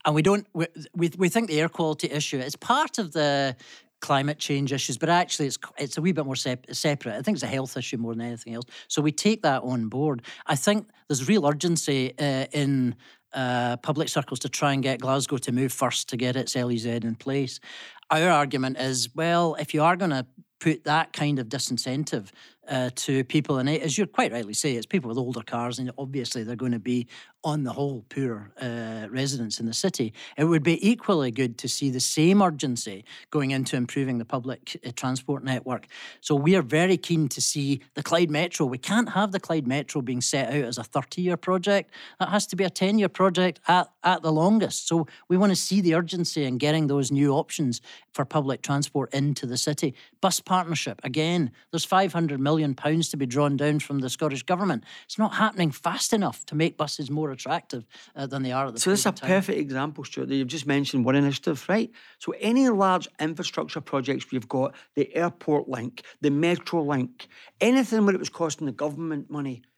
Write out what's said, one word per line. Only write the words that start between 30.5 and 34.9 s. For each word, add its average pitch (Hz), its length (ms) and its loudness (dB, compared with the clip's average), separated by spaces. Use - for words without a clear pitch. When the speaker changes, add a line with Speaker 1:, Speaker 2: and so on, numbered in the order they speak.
Speaker 1:
be 190 160 2
equally 185 400 2
good 120 280 -2
to - 100 -6
see 139 220 -2
the 127 100 -2
same 175 420 6
urgency 127 640 -2
going 139 200 0
into 131 240 -2
improving 127 420 -2
the 117 60 -4
public, 127 640 -8
uh, 120 80 -8